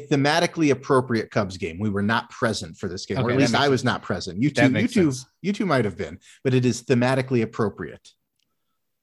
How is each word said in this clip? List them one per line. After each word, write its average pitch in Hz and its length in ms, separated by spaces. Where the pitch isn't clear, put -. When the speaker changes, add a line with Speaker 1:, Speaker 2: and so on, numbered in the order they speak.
Speaker 1:
thematically 151 640
appropriate 127 600
Cubs 95 260
game. 85 220
We 107 100
were 101 120
not 113 280
present 98 480
for 104 100
this 78 180
game, 101 120
or 131 60
Speaker 2:
Okay, 120 100
Speaker 1:
at - 20
Speaker 2:
that 135 60
Speaker 1:
least 131 120
Speaker 2:
makes 127 100
Speaker 1:
I 143 60
was 131 120
Speaker 2:
sense. 127 40
Speaker 1:
not 110 180
present. 92 380
You 143 100
Speaker 2:
That - 100
Speaker 1:
two, 123 60
you - 40
Speaker 2:
makes - 220
Speaker 1:
two, 165 180
Speaker 2:
sense. 127 140
Speaker 1:
you 185 120
two 208 120
might 139 180
have 98 140
been, 87 200
but 131 80
it 127 120
is 120 180
thematically 127 600
appropriate. 104 640